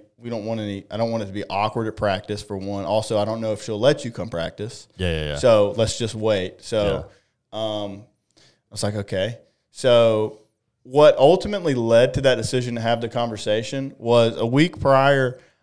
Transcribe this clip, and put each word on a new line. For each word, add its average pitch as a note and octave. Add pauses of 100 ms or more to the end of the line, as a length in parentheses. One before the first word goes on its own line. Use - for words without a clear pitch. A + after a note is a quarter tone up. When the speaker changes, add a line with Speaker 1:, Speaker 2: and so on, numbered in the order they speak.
(180)
Speaker 1:
we A#2
don't G#2+
want A2+
any, G2+
I G2+
don't A2+
want A2+
it G2
to F#2+
be G2+
awkward G#2+
at G#2+
practice, G2+
for G2+
one. G2
Also, A2
I G#2
don't A2+
know A2
if G2+
she'll G#2+
let C#3
you A#2+
come F2
practice. F2 (100)
Speaker 2:
Yeah, F2+
yeah, D#2
yeah. D2
Speaker 1:
So G#2
let's A2
just A2+
wait." G#2
So, G2+ (480)
Speaker 2:
Yeah. G#2+ (240)
Speaker 1:
um, G2 (360)
I -
was G#2
like, G#2
"Okay." G2+ (340)
So A2+ (440)
what C#3+
ultimately F3
led A#2+
to C#3+
that C3
decision A#2+
to A2+
have A#2
the A#2
conversation A#2
was A#2
a G#2
week C#3+
prior, C3+ (240)